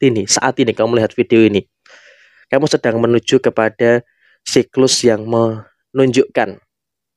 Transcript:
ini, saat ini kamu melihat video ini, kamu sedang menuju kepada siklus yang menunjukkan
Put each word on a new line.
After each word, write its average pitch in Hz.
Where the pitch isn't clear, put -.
ini, 110
saat -
ini 113
kamu 113
melihat 110
video 117
ini, 101
kamu 143
sedang 117
menuju 117
kepada 117
siklus -
yang 110
menunjukkan 117